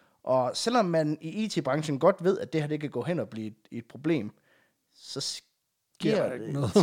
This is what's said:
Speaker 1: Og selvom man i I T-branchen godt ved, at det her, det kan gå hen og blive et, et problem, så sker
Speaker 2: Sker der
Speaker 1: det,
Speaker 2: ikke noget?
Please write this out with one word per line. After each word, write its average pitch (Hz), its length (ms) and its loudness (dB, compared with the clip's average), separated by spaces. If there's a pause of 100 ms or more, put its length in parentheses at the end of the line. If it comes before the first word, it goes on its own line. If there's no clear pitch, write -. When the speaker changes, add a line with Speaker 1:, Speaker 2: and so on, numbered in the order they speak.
(240)
Speaker 1:
Og 127 300 2
selvom 226 320 2
man 156 360 2
i 160 80 -8
I 214 180 -4
T-branchen 151 520 -2
godt 180 240 4
ved, 185 160 2
at - 140 -8
det 156 80 0
her, 147 60 -2
det 151 140 -4
kan 147 80 -4
gå 120 140 -4
hen 165 160 -2
og 107 100 -4
blive 110 180 -8
et, 104 80 -12 (160)
et 117 140 -10
problem, 135 460 -2 (640)
så - 260 -12
sker - 200 -8 (600)
Speaker 2:
Sker 214 220 4
der 107 60 0
Speaker 1:
det, 123 120 -8
Speaker 2:
ikke 113 120 -8
noget? 135 180 0 (120)